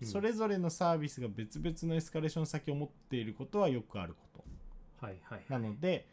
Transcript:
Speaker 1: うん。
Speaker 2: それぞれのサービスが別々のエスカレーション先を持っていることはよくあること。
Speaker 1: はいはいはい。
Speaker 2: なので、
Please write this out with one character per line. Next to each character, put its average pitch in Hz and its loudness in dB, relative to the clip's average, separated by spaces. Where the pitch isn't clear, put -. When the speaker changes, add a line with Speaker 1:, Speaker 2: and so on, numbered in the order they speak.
Speaker 1:
う 120 -4
ん。 - -4
Speaker 2:
そ 196 0
れ 220 4
ぞ 220 2
れ 202 2
の 175 2
サ 170 4
ー 165 6
ビ 151 0
ス 131 -8
が 120 0
別 110 -6
々 - 2
の 165 2
エ 160 4
ス 160 -6
カ 160 -2
レ 156 2
ー - 0
シ - -2
ョ 160 2
ン 156 2
先 156 -2
を 143 2
持 143 0
っ - -16
て - -6
い 120 2
る 107 -2
こ - -8
と 208 0
は 190 6
よ 123 2
く - -8
あ 87 -2
る 87 -8
こ - -20
と。 - -8
Speaker 1:
は 101 -6
い 92 -10
は - -12
い - -8
は - -
い。 - -14
Speaker 2:
な 131 -2
の 110 -2
で、 175 0